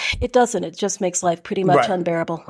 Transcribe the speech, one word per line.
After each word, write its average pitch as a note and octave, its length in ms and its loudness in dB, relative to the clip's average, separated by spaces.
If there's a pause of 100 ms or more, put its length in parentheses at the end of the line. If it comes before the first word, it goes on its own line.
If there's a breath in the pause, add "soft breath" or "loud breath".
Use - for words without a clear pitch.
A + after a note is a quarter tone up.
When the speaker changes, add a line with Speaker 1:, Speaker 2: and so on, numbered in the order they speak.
(200 loud breath)
Speaker 1:
it A#3+ 120 -4
doesn't. A#3 320 2
It E3 120 -10
just G3 240 -4
makes F3+ 220 -2
life F3 200 0
pretty G3+ 220 0
much F3+ 120 6
Speaker 2:
Right. F#3+ 140 4
Speaker 1:
unbearable. E3+ 600 -2